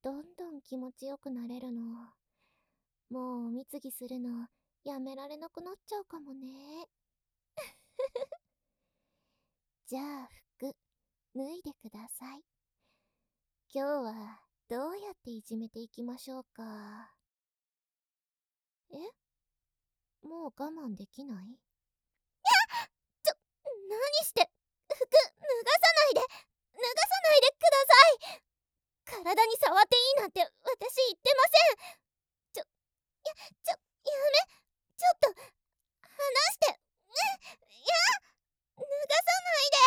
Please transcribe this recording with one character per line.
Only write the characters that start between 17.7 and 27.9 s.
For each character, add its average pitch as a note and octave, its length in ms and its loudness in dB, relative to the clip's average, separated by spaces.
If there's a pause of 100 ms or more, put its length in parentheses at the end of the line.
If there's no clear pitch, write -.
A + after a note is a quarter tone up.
え？ F4 60 -20 (1300)
も D#4+ 260 -14
う A3 80 -16
我 D4 140 -10
慢 D4 240 -14
で G3 120 -18
き - 180 -20
な G#3+ 180 -14
い？ F#3+ 40 -20
い A3 40 -20
や！ C4 80 -20 (1700)
ち D#5 60 4
ょ、 - 40 -8 (540)
何 G#4 100 -8 (260)
し - 80 -8
て、 - 180 0 (380)
服、 D5 60 -6
脱 - 80 -10
が B4+ 680 2
さ E5+ 200 6
な D#5 180 4
い A#4 40 0
で、 - 60 2
脱 - 580 -10
が B4 80 -4 (160)
さ F#5+ 200 0
な D#5 140 8
い C#5 40 10
で C5 180 6
く - 40 -12
だ D#5+ 80 6 (160)
さ - 80 10 (160)